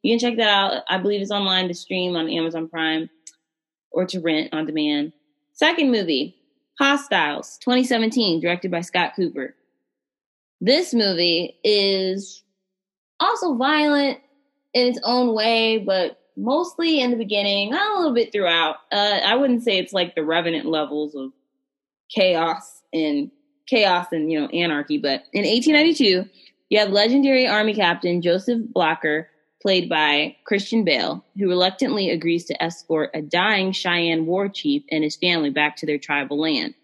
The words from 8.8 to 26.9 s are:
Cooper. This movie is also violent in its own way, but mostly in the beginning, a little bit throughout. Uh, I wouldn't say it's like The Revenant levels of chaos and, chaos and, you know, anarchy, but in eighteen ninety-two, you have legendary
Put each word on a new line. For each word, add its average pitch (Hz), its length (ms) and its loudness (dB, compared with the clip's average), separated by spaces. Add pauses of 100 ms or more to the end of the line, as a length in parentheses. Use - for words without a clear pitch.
Cooper. 156 380 -4 (1040)
This 277 320 2
movie 175 680 0
is 196 800 0 (760)
also 359 360 0
violent 285 640 2 (540)
in 247 140 2
its 240 160 -2
own 247 320 0
way, 226 420 2
but 190 420 -2 (200)
mostly 320 600 0
in 247 120 0
the 233 60 0
beginning, 202 560 -2
a 403 240 -2
little 311 160 0
bit 233 180 0
throughout. 165 460 0 (140)
Uh, 202 340 2
I 208 100 2
wouldn't 247 280 2
say 202 140 2
it's 185 160 -4
like 180 220 -2
The 160 80 -2
Revenant 165 440 0
levels 151 480 -2
of 135 160 -10 (760)
chaos 165 720 0 (120)
and, 147 380 -2 (360)
chaos 190 440 2
and, 160 200 -2
you 156 80 0
know, 143 80 -2
anarchy, 151 500 -2
but 135 260 -2 (100)
in 202 120 -2
eighteen 247 280 2
ninety-two, 285 520 4 (440)
you 208 100 4
have 208 100 2
legendary 254 580 4